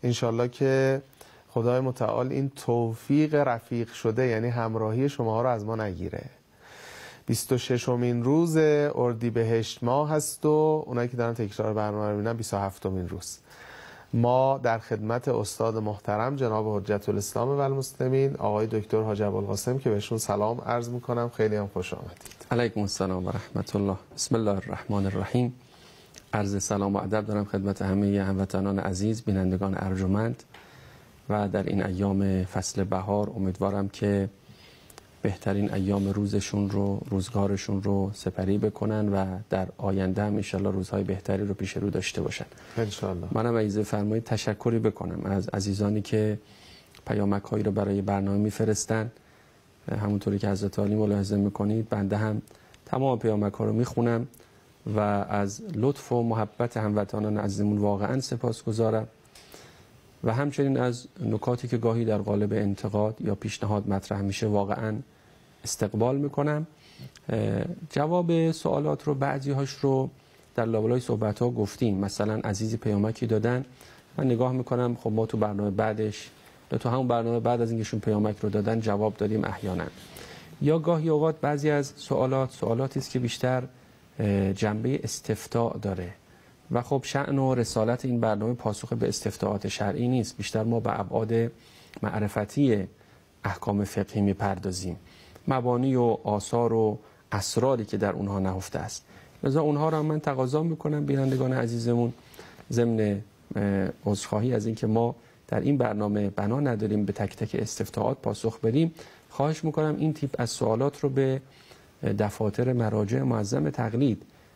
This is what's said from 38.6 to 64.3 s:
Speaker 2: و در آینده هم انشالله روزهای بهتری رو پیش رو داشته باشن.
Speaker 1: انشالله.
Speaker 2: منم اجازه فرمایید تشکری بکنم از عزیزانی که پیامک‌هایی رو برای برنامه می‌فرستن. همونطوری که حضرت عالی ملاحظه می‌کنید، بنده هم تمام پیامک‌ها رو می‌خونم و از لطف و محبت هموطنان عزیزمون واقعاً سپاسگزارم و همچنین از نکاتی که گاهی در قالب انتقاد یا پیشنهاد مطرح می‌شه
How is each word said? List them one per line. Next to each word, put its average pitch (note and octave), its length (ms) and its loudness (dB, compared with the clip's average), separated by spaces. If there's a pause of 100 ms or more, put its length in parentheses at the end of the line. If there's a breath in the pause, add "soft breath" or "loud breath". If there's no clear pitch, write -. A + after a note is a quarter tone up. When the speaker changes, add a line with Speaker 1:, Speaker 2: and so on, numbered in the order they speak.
Speaker 2:
و F#2+ 120 2 (240)
در F#2+ 180 0 (100)
آینده F#2+ 460 0
هم G#2 120 0
انشالله G2 360 0
روزهای F#2+ 320 -2
بهتری F#2+ 420 -2
رو G2+ 80 -2
پیش G2 240 -4
رو G2 120 -2
داشته F2+ 320 -4
باشن. - 240 -6 (320 loud breath)
Speaker 1:
انشالله. F#2+ 540 -4
Speaker 2:
منم A#2 240 0
اجازه G#2+ 280 0
فرمایید G#2+ 400 0
تشکری A2+ 560 0
بکنم F2+ 460 -2
از G2 240 0
عزیزانی G2+ 520 0
که G#2+ 380 0 (680 loud breath)
پیامک‌هایی G#2 560 0
رو G#2 80 2
برای G2+ 300 2
برنامه G2 360 0
می‌فرستن. G#2+ 720 0 (920 soft breath)
همونطوری G2+ 380 0
که G#2 100 0
حضرت G2+ 300 -2
عالی G#2 160 2
ملاحظه G#2 420 2
می‌کنید، G#2 520 0
بنده G2+ 280 0
هم A2 240 0 (440 loud breath)
تمام C3 340 2
پیامک‌ها G#2 460 0
رو G#2+ 80 0
می‌خونم A#2 540 0 (680 loud breath)
و G#2+ 40 4
از G2+ 600 0 (140)
لطف C3 360 0
و A#2+ 120 2
محبت A#2 540 0
هموطنان G#2 600 0
عزیزمون G#2 400 0
واقعاً G#2 420 2
سپاسگزارم A2+ 880 0 (1160 loud breath)
و A2+ 100 2
همچنین C#3 440 2
از B2 300 0 (120)
نکاتی A#2+ 480 0
که A#2+ 100 0
گاهی A2+ 280 2
در G#2+ 120 2
قالب G#2 360 0
انتقاد G#2 680 0
یا G#2+ 140 0
پیشنهاد G#2 540 -2
مطرح G2 320 -2
می‌شه G2 260 -2